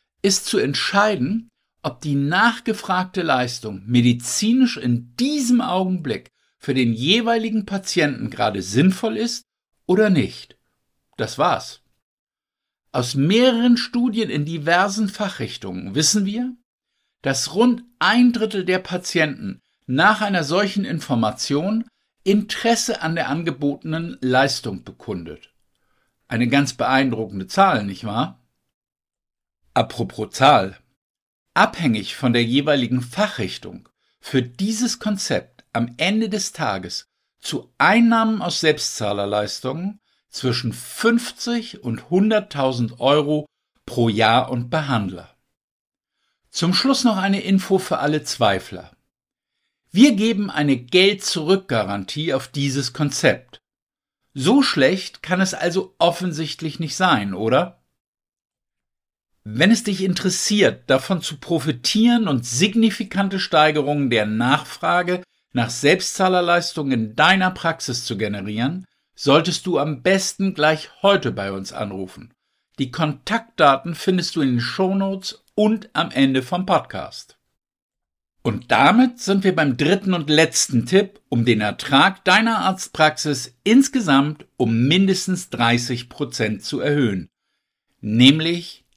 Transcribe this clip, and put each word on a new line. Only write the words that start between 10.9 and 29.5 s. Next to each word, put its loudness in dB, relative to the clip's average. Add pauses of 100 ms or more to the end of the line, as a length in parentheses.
Das -6
war's. -2 (1080)
Aus -4
mehreren 4
Studien -2
in -4
diversen -2
Fachrichtungen -8
wissen 0
wir, -6 (680)
dass -4
rund 2 (160)
ein 4
Drittel -2
der 0
Patienten -4 (260)
nach 2
einer -2
solchen 0
Information -2 (400)
Interesse 0
an -4
der -4
angebotenen -4
Leistung 0
bekundet. -12 (760)
Eine -2
ganz 0
beeindruckende -2
Zahl, 2
nicht -10
wahr? -6 (1300)